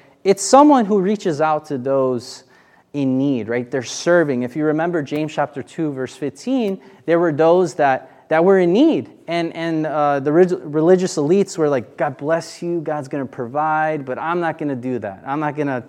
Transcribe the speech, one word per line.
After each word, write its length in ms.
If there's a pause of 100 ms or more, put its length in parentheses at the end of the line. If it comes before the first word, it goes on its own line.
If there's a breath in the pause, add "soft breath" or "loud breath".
(240 loud breath)
it's 200
someone 420
who 140
reaches 420
out 260
to 120
those 640 (480 soft breath)
in 260
need, 320
right? 220
They're 100
serving. 640
If 120
you 100
remember 360
James 320
chapter 300
two, 280
verse 240
fifteen, 640 (280 loud breath)
there 100
were 140
those 440
that, 540
that 160
were 140
in 120
need. 380 (180)
And, 280
and, 320
uh, 320
the 120
relig-, 300
religious 540
elites 420
were 120
like, 280
"God 200
bless 440
you, 200
God's 260
gonna 180
provide, 800
but 140
I'm 200
not 200
gonna 160
do 240
that. 260
I'm 140
not 160
gonna 340